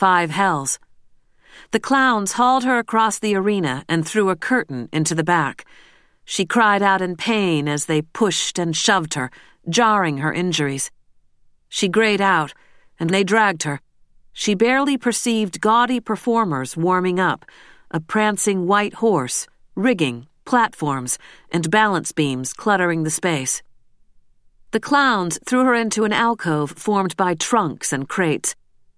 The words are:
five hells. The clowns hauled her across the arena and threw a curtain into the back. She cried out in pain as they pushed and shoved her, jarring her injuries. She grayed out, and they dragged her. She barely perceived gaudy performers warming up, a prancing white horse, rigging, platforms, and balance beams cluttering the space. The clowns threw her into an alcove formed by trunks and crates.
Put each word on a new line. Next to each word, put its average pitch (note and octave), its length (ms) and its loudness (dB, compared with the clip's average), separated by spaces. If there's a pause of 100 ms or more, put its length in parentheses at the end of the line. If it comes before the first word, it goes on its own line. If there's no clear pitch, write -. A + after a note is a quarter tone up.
five F3 240 4
hells. D#3+ 480 0 (960)
The A3 80 0
clowns B3+ 540 0
hauled B3+ 320 2
her B3+ 140 2
across A3 380 0
the G#3+ 160 -2
arena F#3+ 540 0
and E3 180 0
threw G3+ 240 0
a F3+ 60 0
curtain C#3+ 560 -2
into D#3 240 0
the D#3+ 80 0
back. D#3+ 400 0 (640)
She - 200 -4
cried G#3 360 2
out F#3+ 200 2
in F3+ 140 -4
pain E3+ 540 0
as D3 160 -4
they D#3 160 0
pushed - 580 -2
and E3+ 160 -2
shoved F3 380 0
her, B2+ 180 -6 (380)
jarring G3 480 2
her D3+ 160 -2
injuries. D3+ 580 -4 (800)
She - 180 -2
grayed G#3 320 2
out, F3 340 2 (460)
and E3 100 0
they G3 140 2
dragged G3 400 2
her. C#3+ 160 -4 (540)
She - 200 -2
barely C4 440 2
perceived A3 640 -2
gaudy A#3+ 400 2
performers G3 760 -2
warming F3+ 460 0
up, E3+ 240 0 (440)
a D#3+ 120 -4
prancing G3+ 640 0
white G3+ 280 0
horse, E3+ 520 0 (280)
rigging, E3 520 0 (160)
platforms, D3 720 -2 (360)
and E3 180 -2
balance G#3 400 2
beams C3 400 -2
cluttering F3+ 520 0
the D#3 180 -2
space. C#3+ 420 -2 (1080)
The A3 100 -2
clowns A#3+ 640 0
threw B3+ 180 2
her B3+ 100 4
into A3 300 0
an G#3+ 80 0
alcove E3 600 0
formed G3 440 -2
by F3+ 180 0
trunks F3+ 600 -2
and C3+ 160 -4
crates. - 480 -2 (400)